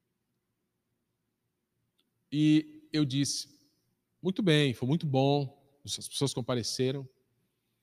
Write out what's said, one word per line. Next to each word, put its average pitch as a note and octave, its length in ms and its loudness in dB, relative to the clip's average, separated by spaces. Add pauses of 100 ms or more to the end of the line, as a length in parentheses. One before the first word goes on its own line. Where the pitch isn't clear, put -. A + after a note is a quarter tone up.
(2250)
E D3+ 640 2
eu D3+ 120 0
disse, C3+ 440 -2 (760)
"Muito F#3+ 200 -2
bem, D3+ 320 4
foi B2 120 -6
muito D#3+ 200 0
bom, C#3 520 0 (260)
as - 240 -10
pessoas - 260 -2
compareceram." C3 760 -4 (760)